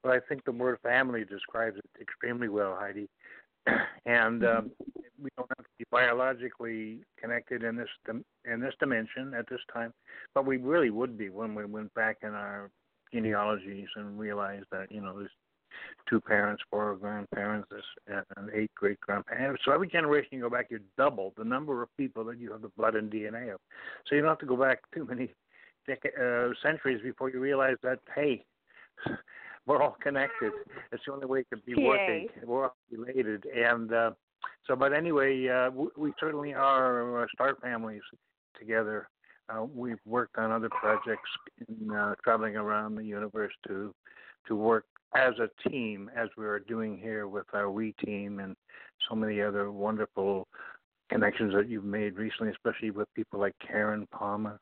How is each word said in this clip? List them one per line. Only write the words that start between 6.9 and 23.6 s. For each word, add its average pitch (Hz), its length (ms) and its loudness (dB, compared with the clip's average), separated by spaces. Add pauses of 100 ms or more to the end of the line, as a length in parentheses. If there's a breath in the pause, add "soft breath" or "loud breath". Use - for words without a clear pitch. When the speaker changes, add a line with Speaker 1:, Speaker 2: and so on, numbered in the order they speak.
Speaker 1:
connected 117 460 -4
in 117 140 -2
this 117 120 -6 (160)
dim-, 117 200 -6 (200)
in 117 140 -4
this 131 220 -4
dimension 131 540 0
at 117 140 -6
this 123 120 -6 (120)
time, 117 220 -6 (400 loud breath)
but 139 100 4
we 135 120 4
really 131 340 4
would 117 260 -2
be 104 140 -6
when 107 240 -6
we 104 100 -6
went 104 300 -8
back 110 280 0
in 107 80 -6
our 101 380 -8 (440)
genealogies 104 840 0
and 104 240 -10
realized 101 540 -6
that, 95 180 -8
you 104 100 -8
know, 95 160 -8
there's 101 140 -10 (760 loud breath)
two 113 120 4
parents, 104 480 2
four 104 280 -2
grandparents, 104 760 -4
this, 104 140 -12 (520)
and 101 160 -10
eight 107 220 -2
great 101 260 0
grandparents. 127 640 -2
So 135 60 4
every 170 160 4
generation 147 460 4
you 131 80 -6
go 120 100 0
back, 123 180 0
you 113 120 -6 (180)
double 113 380 4
the 110 80 -6
number 131 360 0
of - 160 -6
people 120 280 -2
that 120 140 -8
you 117 120 -10
have 107 120 -10
the 107 140 -12
blood 110 200 4
and 107 120 0
D 107 200 -4
N 110 80 -8
A 117 180 -8
of. - 60 -14 (480 loud breath)